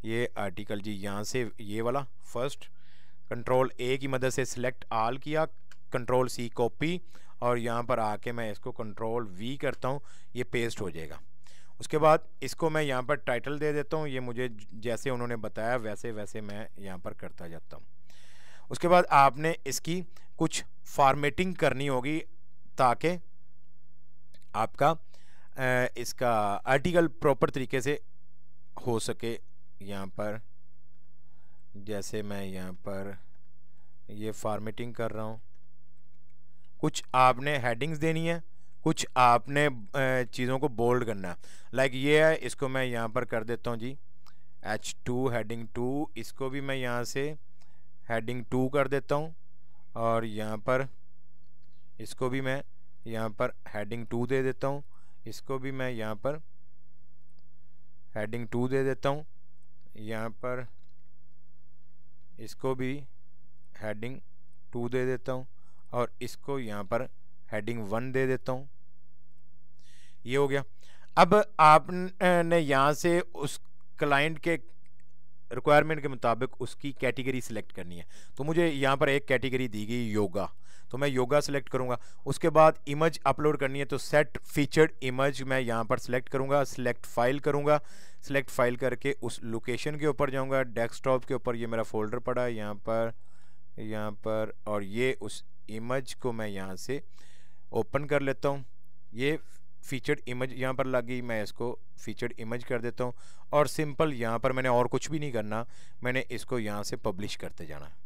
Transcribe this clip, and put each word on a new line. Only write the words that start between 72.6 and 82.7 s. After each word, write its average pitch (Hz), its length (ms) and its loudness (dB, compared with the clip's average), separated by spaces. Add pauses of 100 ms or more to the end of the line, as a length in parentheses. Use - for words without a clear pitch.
से 170 260 4
उस - 420 -4 (380)
क्लाइंट 147 400 2
के 170 160 2 (960)
रिक्वायरमेंट 151 500 6
के 143 60 -2
मुताबिक 120 540 0
उसकी 139 300 -4
कैटेगरी 127 500 0
सिलेक्ट 107 300 -4
करनी 87 260 -4
है। 85 80 -6 (320)
तो 135 60 -2
मुझे 165 240 4
यहाँ 139 300 4
पर 147 120 6
एक 139 160 4
कैटेगरी 127 420 2
दी 104 180 -2
गई 117 240 0
योगा, 101 420 2 (400)
तो 127 60 -2
मैं 143 100 2
योगा 127 320 4
सिलेक्ट 143 300 0
करूँगा। 123 280 0 (280)
उसके 139 240 2
बाद 156 380 10